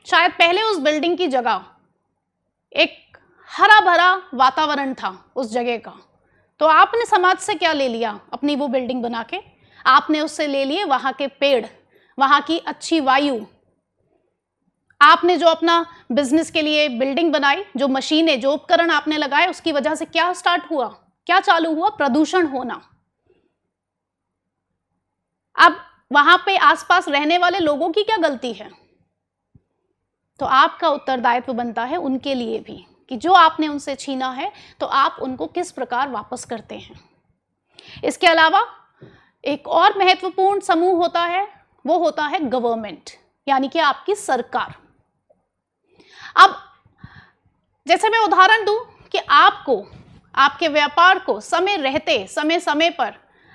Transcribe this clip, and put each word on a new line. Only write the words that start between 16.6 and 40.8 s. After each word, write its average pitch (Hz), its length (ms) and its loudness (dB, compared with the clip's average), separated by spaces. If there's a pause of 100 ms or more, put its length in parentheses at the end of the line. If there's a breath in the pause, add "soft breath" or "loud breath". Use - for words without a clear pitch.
लिए 302 260 0
बिल्डिंग 277 440 -2
बनाई, 294 320 0 (120)
जो 269 120 0
मशीनें, 277 520 0
जो 269 120 0
उपकरण 339 380 0
आपने 302 260 -2
लगाए, 294 300 0
उसकी 330 260 -4
वजह 294 220 -2
से 311 100 -8
क्या 330 280 -2
स्टार्ट 359 380 -2
हुआ, 269 180 -4 (380)
क्या 359 140 2
चालू 330 340 0
हुआ? 330 140 -2
प्रदूषण 311 580 0
होना। 262 440 -10 (2750)
अब - 240 4 (280)
वहाँ 311 340 4
पे 392 100 2
आसपास 330 520 2
रहने 302 300 0
वाले 359 200 0
लोगों 311 320 -2
की 415 120 0
क्या 440 140 -2
गलती 277 360 -4
है? 202 280 -20 (1600)
तो 277 80 -6
आपका 320 420 2
उत्तरदायित्व 254 640 -2
बनता 233 320 -6
है 269 120 -6
उनके 269 380 -6
लिए 226 260 -6
भी 190 260 -20 (220)
कि 262 80 -10
जो 311 160 -2
आपने 320 360 4
उनसे 285 260 -8
छीना 262 360 -8
है, 302 220 -10 (280 loud breath)
तो - 60 -6
आप 277 340 0
उनको 262 260 -8
किस 349 260 -8
प्रकार 262 360 -6
वापस 233 360 -12
करते 220 300 -12
हैं। - 360 -20 (920 loud breath)
इसके 302 220 -2
अलावा 330 640 2 (560 soft breath)
एक 285 240 -6
और 392 300 2
महत्वपूर्ण 370 600 0
समूह 349 380 0